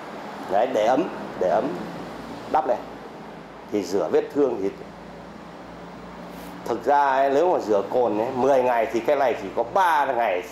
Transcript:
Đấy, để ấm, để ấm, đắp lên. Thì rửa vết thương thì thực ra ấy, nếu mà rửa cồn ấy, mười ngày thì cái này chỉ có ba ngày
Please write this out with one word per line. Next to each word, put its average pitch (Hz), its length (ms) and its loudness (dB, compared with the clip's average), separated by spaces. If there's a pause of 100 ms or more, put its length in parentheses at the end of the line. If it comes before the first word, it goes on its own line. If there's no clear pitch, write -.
(500)
Đấy, 107 240 4
để 107 120 4
ấm, 135 160 4 (380)
để 90 80 2
ấm, 87 160 4 (880)
đắp 151 160 2
lên. 120 100 2 (920)
Thì 104 100 2
rửa 87 300 0
vết 147 120 4 (100)
thương 127 280 2
thì 98 80 0 (1900)
thực 113 200 -2
ra 143 220 6
ấy, 135 280 4
nếu 175 180 4
mà 143 60 4
rửa 104 320 2
cồn 113 280 2
ấy, 113 180 0
mười 131 260 6
ngày 120 300 4
thì 113 80 2
cái 143 160 2
này 127 260 2
chỉ 98 140 -6
có 117 80 0 (100)
ba 160 380 4
ngày 107 400 2